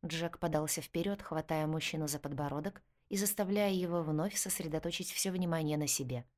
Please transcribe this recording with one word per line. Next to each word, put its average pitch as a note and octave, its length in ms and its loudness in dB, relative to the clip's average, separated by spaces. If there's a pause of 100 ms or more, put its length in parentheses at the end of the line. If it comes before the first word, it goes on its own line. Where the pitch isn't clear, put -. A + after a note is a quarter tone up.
Джек E3 340 -2
подался D#3 420 0
вперёд, G3+ 400 -2
хватая D#3 460 0
мужчину D#3+ 400 0
за C#3+ 120 -2
подбородок C#3+ 600 -4 (280)
и G3+ 80 0
заставляя G3+ 540 2
его F3 300 2
вновь D#3 360 0
сосредоточить E3 720 -2
всё - 200 -2
внимание E3 460 2
на D3+ 100 0
себе. B2 380 -2 (120)